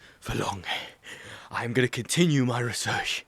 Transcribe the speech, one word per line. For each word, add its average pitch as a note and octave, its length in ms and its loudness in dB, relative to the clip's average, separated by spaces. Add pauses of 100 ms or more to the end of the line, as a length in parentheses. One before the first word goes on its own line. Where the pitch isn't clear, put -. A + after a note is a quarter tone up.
(180)
for - 160 -8
long. G2 300 -4 (840)
I - 140 -4
am A#2 100 -2
gonna B2+ 120 6
continue C#3 600 4
my B2 140 0
research - 680 -2